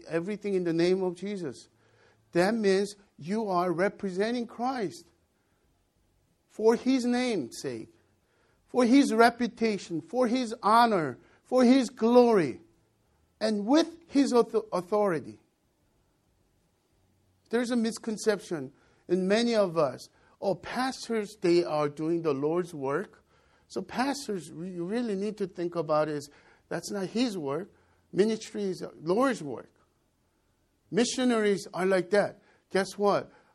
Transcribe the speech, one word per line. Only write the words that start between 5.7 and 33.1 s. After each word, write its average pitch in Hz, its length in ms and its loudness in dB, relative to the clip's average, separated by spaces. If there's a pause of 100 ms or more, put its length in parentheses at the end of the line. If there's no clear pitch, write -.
for 220 260 2
his 247 300 0
name's 240 560 -2
sake, 120 280 -8 (800)
for 254 160 4
his 233 280 6
reputation, 226 880 2
for 247 260 -2
his 233 360 -2
honor, 202 560 4 (240)
for 254 220 4
his 247 240 6
glory, 220 720 4 (800)
and 208 260 -2
with 320 240 4 (180)
his 262 240 2
auth-, 226 400 2
authority. 180 680 -2 (2000)
There's 233 200 -2
a 254 60 -2
misconception 214 960 -4 (380)
in 185 180 0
many 233 260 2
of 190 240 2
us, 131 300 -2 (320)
"Oh, 156 160 -2
pastors, 233 840 -6
they 175 240 4
are 151 240 -2
doing 160 320 -4
the 156 120 0
Lord's 165 400 -2
work. 147 500 -6 (440)
So - 140 -6
pastors, 214 720 -6
we 175 280 -10
really 208 360 -4
need 208 220 -6
to 196 100 -4
think 175 280 -8
about 156 320 2
is 147 220 -8 (400)
that's 170 220 -8
not 196 160 -6
his 214 300 -2
work. 151 320 -6 (440)
Ministry 214 500 0
is 185 160 -4
the 170 140 -12 (200)
Lord's 226 300 0
work." 127 260 -12 (1200)
Missionaries 226 800 0
are 175 120 -2
like 185 240 0
that. 202 320 0 (280)
Guess 190 280 -2
what? 196 340 0 (240)